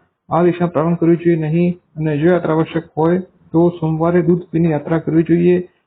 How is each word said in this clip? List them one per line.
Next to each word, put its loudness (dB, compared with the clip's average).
આ 0
દિશામાં 0
પ્રારંભ 0
કરવી 2
જોઈએ 0
નહીં -2
અને -2
જો 0
યાત્રા 0
આવશ્યક -2
હોય 0
તો 4
સોમવારે 0
દૂધ 0
પીને 0
યાત્રા -2
કરવી 0
જોઈએ. 0